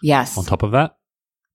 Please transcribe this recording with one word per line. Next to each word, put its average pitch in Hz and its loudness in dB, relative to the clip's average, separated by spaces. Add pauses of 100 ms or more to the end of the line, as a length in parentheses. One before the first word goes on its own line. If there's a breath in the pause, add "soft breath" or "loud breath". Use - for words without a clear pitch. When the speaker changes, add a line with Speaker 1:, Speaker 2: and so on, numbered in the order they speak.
Speaker 1:
Yes. 143 2
Speaker 2:
on 92 -4
top 92 -2
of 104 -2
that. 135 0 (600)